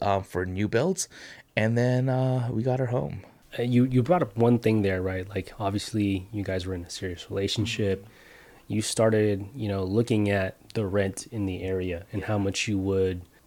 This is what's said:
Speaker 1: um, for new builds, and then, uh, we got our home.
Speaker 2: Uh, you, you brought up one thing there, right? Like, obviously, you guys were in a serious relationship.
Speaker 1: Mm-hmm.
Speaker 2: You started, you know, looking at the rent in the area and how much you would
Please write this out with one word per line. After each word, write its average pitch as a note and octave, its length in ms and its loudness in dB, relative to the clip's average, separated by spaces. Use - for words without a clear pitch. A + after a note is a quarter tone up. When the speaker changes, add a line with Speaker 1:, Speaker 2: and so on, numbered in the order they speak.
Speaker 1:
um, G2 220 0
for F2+ 200 -4
new F#2 240 -2
builds, D#3 400 0
and A2+ 220 2
then, B2+ 320 2
uh, B2+ 420 0
we A2+ 120 -2
got C3 160 0
our B2+ 80 0
home. C3 360 -4
Speaker 2:
Uh, A#2+ 40 -2
you, B2 240 4
you B2+ 160 4
brought D#3 220 4
up - 120 -8
one A#2 220 6
thing A2 240 4
there, F#2+ 180 2
right? F#2+ 300 -4
Like, G2 300 -6
obviously, G2+ 760 -2
you G2+ 100 -4
guys F#2 220 -4
were F#2 80 -4
in F2 100 -6
a F2 60 -16
serious F2+ 400 -10
relationship. G2+ 720 0
Speaker 1:
Mm-hmm. - 720 -16
Speaker 2:
You G#2+ 80 0
started, G#2+ 720 2
you A#2 140 -6
know, G2 160 -2
looking G#2 480 2
at F#2+ 260 0
the G#2+ 140 -2
rent G2 400 0
in G#2 180 -4
the F#2 160 -4
area F#2 500 -4
and G2 120 -4
how G#2+ 160 0
much G2 280 -2
you G2+ 120 0
would F#2+ 420 0